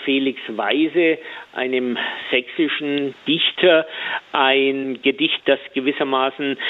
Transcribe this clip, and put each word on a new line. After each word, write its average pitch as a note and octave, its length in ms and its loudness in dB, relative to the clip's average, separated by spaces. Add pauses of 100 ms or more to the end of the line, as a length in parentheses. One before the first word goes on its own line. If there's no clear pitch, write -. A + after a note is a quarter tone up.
Felix C3+ 420 2
Weise, D3 680 2 (340)
einem B2+ 460 -2 (320)
sächsischen C#3+ 840 -2 (120)
Dichter, D#3+ 600 4 (460)
ein C3+ 720 2
Gedicht, C#3+ 420 0
das C#3 140 4 (160)
gewissermaßen C3+ 800 -2 (140)